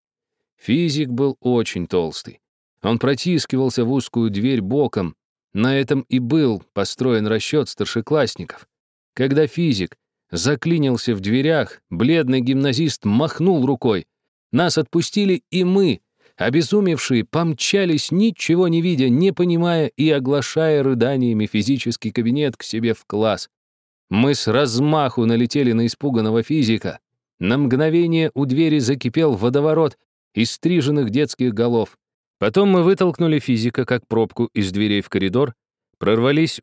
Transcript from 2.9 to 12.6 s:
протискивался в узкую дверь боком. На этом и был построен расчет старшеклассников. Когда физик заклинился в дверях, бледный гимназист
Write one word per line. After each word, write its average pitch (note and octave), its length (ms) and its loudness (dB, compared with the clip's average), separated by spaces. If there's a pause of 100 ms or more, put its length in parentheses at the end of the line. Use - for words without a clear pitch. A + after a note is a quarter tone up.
протискивался C3+ 840 0
в A#2 80 0
узкую A#2+ 380 -2
дверь A2 320 -2
боком. G#2 540 -2 (380)
На B2+ 220 0
этом C3+ 260 0
и - 180 -2
был B2 440 0 (100)
построен A2 520 0
расчет A2+ 420 -2
старшеклассников. - 1000 -4 (480)
Когда C#3 320 2
физик B2+ 500 -2 (320)
заклинился B2+ 840 0
в G2 40 -6
дверях, C3 720 -2
бледный C3 520 0
гимназист C3+ 640 0